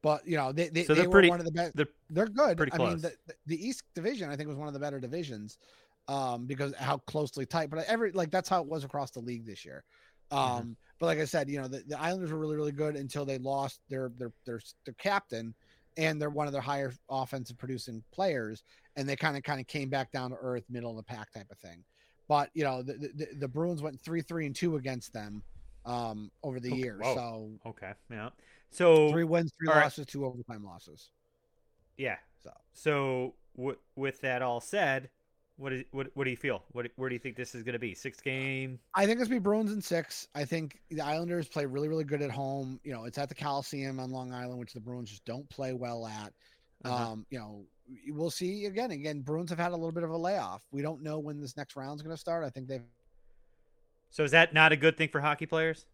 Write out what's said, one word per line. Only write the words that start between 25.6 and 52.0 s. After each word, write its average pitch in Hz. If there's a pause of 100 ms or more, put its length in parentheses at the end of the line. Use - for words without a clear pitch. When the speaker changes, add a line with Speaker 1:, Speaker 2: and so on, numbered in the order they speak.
Speaker 1:
um, 117 (100)
over 131
the 123
Speaker 2:
Okay. 127
Speaker 1:
year. 113
Speaker 2:
Whoa. 123
Speaker 1:
So 113 (160)
Speaker 2:
Okay. 104 (180)
Yeah. 113 (400)
So 160
Speaker 1:
three 165
wins, 165
three 160
Speaker 2:
all 156
right. 147
Speaker 1:
losses, 143
two 139
overtime 117
losses. 85 (840)
Speaker 2:
Yeah. 127 (260)
Speaker 1:
So, - (220)
Speaker 2:
So 135 (220)
w-, 131 (160)
with 135
that 127
all 123
said, 135 (460)
what 135
is, 131
what, 135
what 139
do 131
you 123
feel? 120
What, 120
where 131
do 123
you 117
think 123
this 123
is 117
gonna 117
be? 110
Six -
game? 131 (160)
Speaker 1:
I 196
think 233
it's 226
gonna 240
be 180
Bruins 214
in 208
six. -
I 147
think 156 (100)
the 156
Islanders 165
play 147
really, 139
really 160
good 143
at 139
home. 135
You 139
know, 113
it's 123
at 143
the 143
Coliseum 139
on 127
Long 127
Island, 123
which 120
the 120
Bruins 120
just 101
don't 135
play 131
well 120
at. 107 (520)
Speaker 2:
Uh-huh. 120
Speaker 1:
Um, 110
you 131
know, 104 (440)
we'll 151
see. 202
Again, 208
again, 151
Bruins 156
have 165
had 175
a 175
little 165
bit 170
of 160
a 165
layoff. 165
We 139
don't 151
know 156
when 147
this 135
next 143
round's 143